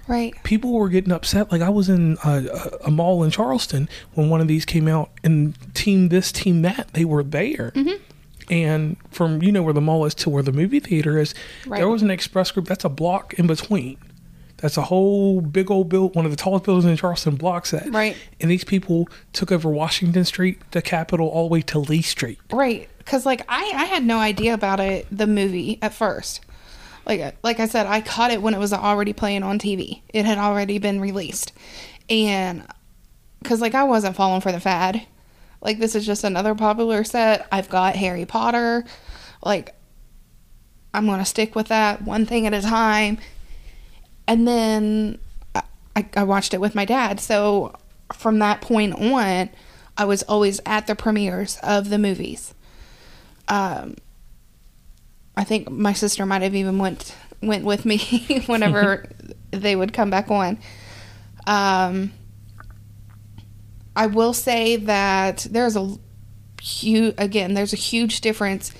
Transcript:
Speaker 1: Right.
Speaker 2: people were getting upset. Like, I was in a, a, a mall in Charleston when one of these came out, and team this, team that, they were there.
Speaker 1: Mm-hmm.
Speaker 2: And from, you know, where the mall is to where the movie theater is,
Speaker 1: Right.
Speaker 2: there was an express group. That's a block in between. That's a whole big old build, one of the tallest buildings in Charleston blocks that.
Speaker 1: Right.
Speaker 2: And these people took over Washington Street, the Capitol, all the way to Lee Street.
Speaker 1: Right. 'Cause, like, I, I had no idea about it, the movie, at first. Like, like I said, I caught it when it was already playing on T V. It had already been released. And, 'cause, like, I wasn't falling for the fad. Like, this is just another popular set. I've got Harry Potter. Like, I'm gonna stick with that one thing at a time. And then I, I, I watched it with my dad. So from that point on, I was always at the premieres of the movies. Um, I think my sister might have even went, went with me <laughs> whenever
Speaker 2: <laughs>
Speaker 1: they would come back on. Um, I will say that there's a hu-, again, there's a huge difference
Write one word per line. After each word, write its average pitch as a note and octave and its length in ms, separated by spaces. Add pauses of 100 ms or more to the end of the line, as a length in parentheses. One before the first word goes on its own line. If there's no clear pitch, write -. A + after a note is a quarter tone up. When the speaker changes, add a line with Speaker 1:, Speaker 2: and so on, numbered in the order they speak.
Speaker 1:
Right. A#3 260 (100)
Speaker 2:
people A#3 280
were G#3+ 160
getting F#3 240
upset. G3 400
Like, E3+ 100
I F3+ 80
was G3+ 180
in E3+ 360
a, D3+ 60
a, - 560
a D3+ 40
mall E3+ 340
in D#3 60
Charleston G#3+ 580 (260)
when D#3 160
one D#3+ 100
of D#3+ 80
these D#3 160
came D#3 240
out, D#3 220 (140)
and D3+ 300 (200)
team F#3+ 340
this, F3+ 240
team E3+ 300
that, G#3 300
they D#3+ 120
were D3+ 180
there. D3 520
Speaker 1:
Mm-hmm. E4 280 (480)
Speaker 2:
And D#3 460 (140)
from, D#3+ 320
you G3 80
know, G3 120
where D#3+ 100
the D3 80
mall D#3 240
is D3+ 120
to - 140
where C#3+ 120
the C3+ 100
movie G3 280
theater D#3 380
is, D3+ 160 (320)
Speaker 1:
Right. G#3+ 120
Speaker 2:
there F#3+ 100
was A3+ 140
an G#3 80
express F#3 400
group. F3+ 160
That's - 180
a F3 40
block E3 460
in F3 120
between. D#3 500 (640)
That's - 180
a D3+ 60
whole G3 580
big F#3 300
old F#3+ 180
build, F#3+ 260
one E3 100
of D#3 60
the C#3+ 60
tallest F#3+ 280
buildings F3+ 200
in E3+ 120
Charleston E3 400
blocks F3 340
that. C4 220
Speaker 1:
Right. G#3+ 240 (240)
Speaker 2:
And E3 100
these F3+ 120
people E3+ 460 (240)
took - 180
over E3 180
Washington E3+ 560
Street, F#3 360 (120)
the E3+ 100
Capitol, E3 460
all E3 200
the E3 40
way E3 100
to - 160
Lee D3+ 240
Street. - 360 (140)
Speaker 1:
Right. B3 360 (180)
'Cause, C4+ 200
like, B3+ 220
I, F4 260
I C#4+ 120
had F4 180
no A3+ 140
idea G#3+ 360
about G3 260
it, G3 300
the G#3+ 160
movie, G3 560
at G#3+ 120
first. - 460 (640)
Like, D#3 360
like A3+ 160
I A3+ 80
said, A3 200
I G#3+ 140
caught A#3 300
it G#3 120
when A3 120
it G3 60
was G3+ 120
already G#3 400
playing G3+ 320
on G3+ 140
T G3+ 160
V. - 360
It G#3+ 140
had G#3+ 140
already G3+ 400
been G3 220
released. G3 520 (560)
And, G3 540 (800)
'cause, A#3 180
like, A#3 140
I C4+ 100
wasn't G#3+ 300
falling F#3+ 280
for F#3+ 100
the F3 80
fad. F#3 420 (580)
Like, G#3+ 200
this A3+ 160
is G#3 100
just G#3 180
another G3+ 300
popular G#3+ 500
set. A3 460
I've G3 180
got F#3 280
Harry F3+ 300
Potter. A#3 580 (600)
Like, - 300 (1200)
I'm G#3 120
gonna G3 180
stick A3 320
with A3 120
that G#3+ 340
one G#3+ 240
thing A3+ 200
at G#3 80
a G3+ 80
time. G#3+ 560 (1120)
And A#3 180
then G#3+ 720 (360)
I, - 80 (340)
I, G3+ 200
I G3+ 80
watched G3 300
it F#3 60
with G#3+ 140
my G3+ 100
dad. A3 360
So G3+ 540 (380)
from A3 260
that G#3 220
point G#3+ 340
on, G3+ 560 (460)
I G#3 80
was G3 200
always G#3 420
at G#3+ 200
the G#3+ 80
premieres G3+ 680
of G3+ 280
the G#3 80
movies. - 560 (920)
Um, G3 480 (1400)
I G3+ 80
think G#3+ 260
my G3+ 220
sister G3+ 340
might G3 160
have G3 120
even F#3+ 240
went, - 360 (280)
went G#3 220
with G#3 200
me G#3+ 140 (440)
<laughs> - 40
whenever G#3 640 (220)
Speaker 2:
<laughs> - 200
Speaker 1:
they G3 260
would F#3+ 160
come G3+ 180
back G3 200
on. G3 280 (880)
Um, F#3+ 640 (1800)
I A3 100
will A3+ 260
say A#3 440
that G3 720
there's A3+ 260
a G3 200 (840)
hu-, A3 380
again, G3+ 360
there's G3+ 180
a G#3 40
huge A#3 440
difference G#3 600